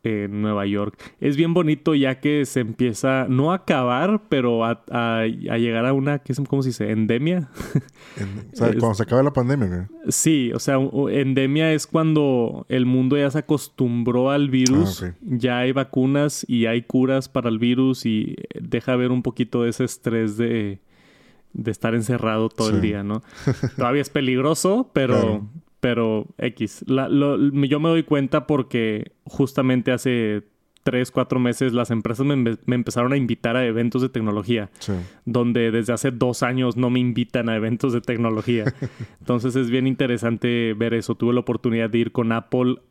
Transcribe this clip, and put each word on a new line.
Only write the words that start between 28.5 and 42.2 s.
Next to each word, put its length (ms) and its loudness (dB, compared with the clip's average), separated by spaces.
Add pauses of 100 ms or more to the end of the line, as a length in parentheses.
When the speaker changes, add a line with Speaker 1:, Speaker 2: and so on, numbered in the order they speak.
Speaker 1:
justamente 680 0
hace 520 0 (400)
tres, 280 0
cuatro 280 0
meses 340 2
las 180 0
empresas 340 -2
me 80 2
empe-, 320 0
me 100 0
empezaron 380 0
a 40 2
invitar 400 0
a 80 0
eventos 360 0
de 80 0
tecnología, 600 -2 (100)
Speaker 2:
Sí. 140 -6 (320)
Speaker 1:
donde 440 0
desde 240 0
hace 180 -2
dos 320 -2
años 340 0
no 120 2
me 120 2
invitan 480 -2
a 80 0
eventos 360 0
de 80 0
tecnología. 640 -2
Speaker 2:
<laughs> 540 -8
Speaker 1:
Entonces 360 -2
es 140 0
bien 160 2
interesante 920 0
ver 180 -2
eso. 220 -2
Tuve 180 0
la 80 2
oportunidad 480 0
de 100 0
ir 140 0
con 180 0